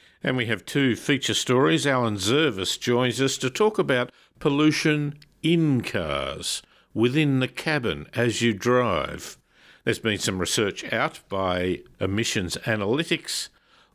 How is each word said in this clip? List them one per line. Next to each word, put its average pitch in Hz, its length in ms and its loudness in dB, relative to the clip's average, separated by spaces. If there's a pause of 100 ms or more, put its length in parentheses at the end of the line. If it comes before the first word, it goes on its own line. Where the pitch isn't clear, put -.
(220)
And 135 160 0
we 120 80 0
have 104 220 -4
two 135 280 2
feature 131 380 0
stories. 135 540 2
Alan 120 300 0
Zervis 104 640 0
joins 123 400 0
us 135 200 0
to 131 100 -2
talk 214 300 0
about 127 320 0 (260)
pollution 147 800 2 (240)
in 156 400 4
cars, 71 800 -4 (320)
within 131 460 2
the 127 80 0
cabin 113 580 -4 (100)
as 113 260 0
you 117 120 4
drive. 101 840 0 (480)
There's 117 120 0
been 107 200 0
some 92 220 -2
research 95 520 -2
out 127 380 -2
by 92 540 -2 (180)
Emissions 98 640 -2
Analytics 120 840 -2 (480)